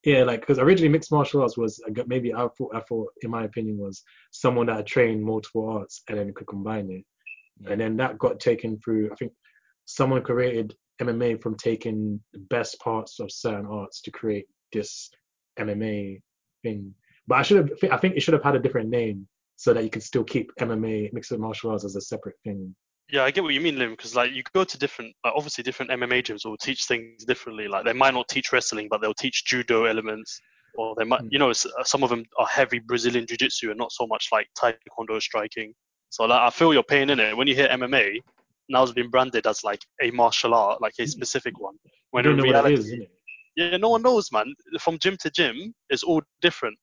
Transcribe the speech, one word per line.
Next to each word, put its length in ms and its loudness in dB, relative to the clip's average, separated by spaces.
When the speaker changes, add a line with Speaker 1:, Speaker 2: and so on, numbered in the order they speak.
Speaker 1:
Yeah, 200 6
like, 220 0
'cause 140 4
originally 300 6
mixed 220 2
martial 300 2
arts 160 0
was 300 -4
a 40 -8
g-, 140 -6
maybe 280 -2
I 140 -2
thought, 180 -8
I 60 -6
thought, 300 -6
in 80 -8
my 120 -6
opinion, 360 -6
was 240 -10
someone 360 2
that 80 0
had 100 -6
trained 380 2
multiple 440 -4
arts 400 -8
and 100 -6
then 160 -6
could 140 -16
combine 440 -6
it. 120 -12
Speaker 2:
Yeah. 120 -10
Speaker 1:
And 100 -2
then 160 -2
that 220 -2
got 200 0
taken 400 0
through. 320 -2
I 40 -12
think 180 -8
someone 360 0
created 540 -2
M 100 -2
M 140 -2
A 140 2
from 200 -6
taking 640 -2
the 60 -18
best 400 -4
parts 400 -6
of 120 -10
certain 340 -6
arts 360 -10
to 100 -14
create 340 -6
this 380 -8
M 120 -6
M 120 -4
A 400 -6
thing. 320 -8
But 120 4
I 20 4
should 160 4
have, 340 2
I 60 2
think 180 0
it 60 0
should 140 4
have 80 0
had 120 4
a 40 2
different 300 -2
name 380 -2
so 180 4
that 100 2
you 60 -4
could 140 -8
still 200 -2
keep 360 -4
M 100 -2
M 160 -2
A, 280 -2
mixed 240 -8
martial 340 -6
arts, 120 -4
as 120 -8
a 60 -4
separate 420 -10
thing. 320 -10
Speaker 3:
Yeah, 120 2
I 60 4
get 140 -2
what 100 -2
you 80 0
mean, 160 0
Lim, 180 -2
'cause, 200 -14
like, 160 2
you 100 -8
go 80 4
to 160 -4
different, 440 -6
like, 120 0
obviously 280 -4
different 280 -6
M 100 -2
M 100 -2
A 120 2
gyms 200 -8
will 140 -8
teach 280 -4
things 380 -6
differently. 440 -4
Like, 180 -2
they 80 2
might 220 4
not 120 -4
teach 240 -2
wrestling, 380 0
but 100 0
they'll 140 0
teach 320 -4
judo 400 2
elements, 560 -4
or 220 -6
they 60 0
might, 180 2
Speaker 2:
Mm. 100 -12
Speaker 3:
you 60 0
know, 140 4
s-, 160 -2
uh, 160 -6
some 200 0
of 60 2
them 160 -2
are 80 2
heavy 320 2
Brazilian 480 0
jiu-jitsu 420 -2
and 80 -6
not 140 -6
so 160 -4
much, 240 -4
like, 160 2
taekwondo 640 -2
striking. 540 -6
So, 160 0
like, 160 6
I 80 6
feel 240 6
your 80 8
pain 300 2
in 80 4
it. 180 2
When 100 2
you 60 4
hear 140 4
M 160 2
M 100 -2
A, 260 2
now 120 4
it's 100 4
been 200 -2
branded 340 2
as, 180 0
like, 180 -4
a 80 2
martial 460 4
art, 260 4
like, 160 -4
a 60 -2
Speaker 1:
Mm. 60 -2
Speaker 3:
specific 500 -6
one. 160 -10
Speaker 1:
You 60 -20
Speaker 3:
When 140 0
Speaker 1:
don't 80 6
Speaker 3:
in 60 4
Speaker 1:
know 80 4
what 100 6
it 140 6
Speaker 3:
reality, 40 6
Speaker 1:
is, 180 0
innit? 180 -10
Speaker 3:
yeah, 220 0
no 120 2
one 120 4
knows, 300 4
man. 200 0
From 180 -2
gym 200 0
to 120 -6
gym, 460 -2
it's 100 0
all 220 2
different. 400 0